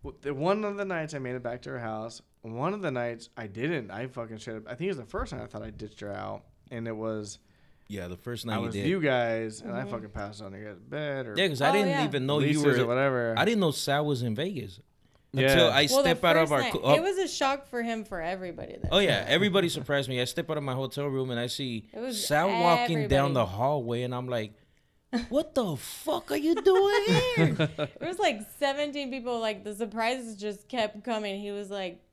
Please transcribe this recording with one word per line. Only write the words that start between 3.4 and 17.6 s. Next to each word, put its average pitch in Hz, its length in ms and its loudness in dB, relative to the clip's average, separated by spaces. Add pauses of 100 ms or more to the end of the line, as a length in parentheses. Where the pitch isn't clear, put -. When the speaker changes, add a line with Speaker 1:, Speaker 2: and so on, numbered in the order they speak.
Speaker 1:
didn't. 113 440 -4
I 117 160 -8
fucking 113 320 -10
straight 110 180 -10
up, 110 100 -12
I 123 80 -10
think 160 120 -12
it - 20 -
was 175 80 -4
the 113 80 -12
first - 280 -8
night 120 100 -10
I 107 40 -12
thought 107 160 -12
I 110 80 -12
ditched 107 300 -14
her 101 120 -8
out, 101 300 -8 (280)
and 117 160 -8
it 113 80 -6
was 110 440 -6 (480)
Speaker 2:
Yeah, 95 200 -8
the 90 100 -10
first 120 280 -10
night 110 100 -2
Speaker 1:
I 113 40 -2
Speaker 2:
you - 60 -2
Speaker 1:
was - 80 -4
Speaker 2:
did. 101 80 -2
Speaker 1:
with 147 80 0
you 185 120 0
guys, 117 600 0
and 117 100 -8
I 120 100 -4
Speaker 3:
Mm-hmm. 101 100 -8
Speaker 1:
fucking 110 180 -8
passed 104 320 -8
on 98 120 -12
your 101 100 -12 (100)
guys' 87 60 -18
bed 135 480 -6
or 104 100 -8
Speaker 2:
Yeah, 190 100 2
'cause 139 140 -2
I 143 80 4
Speaker 3:
Oh, - 40 4
Speaker 2:
didn't 202 160 4
Speaker 3:
yeah. 160 160 2
Speaker 2:
even 131 200 -2
know 147 140 2
you 143 80 4 (120)
Speaker 1:
Lisa's 143 200 6
Speaker 2:
were 123 40 4
Speaker 1:
or 117 40 2
whatever. 123 500 2
Speaker 2:
I 139 80 4
didn't 220 140 2
know 170 120 4
Sal 147 340 0
was 131 180 0
in 113 100 0
Vegas 120 460 -6 (540)
Speaker 1:
Yeah. 131 180 2
Speaker 2:
until 135 160 8
I 143 240 4
Speaker 3:
Well, 269 120 6
the 170 60 6
Speaker 2:
step - 140 2
out 165 140 8
of 156 120 6
Speaker 3:
first - 40 2
Speaker 2:
our - 80 4
Speaker 3:
night, 240 120 0
Speaker 2:
co-, 135 220 4
Speaker 3:
it 320 80 4
was 381 160 0
a 359 80 0
shock 277 400 0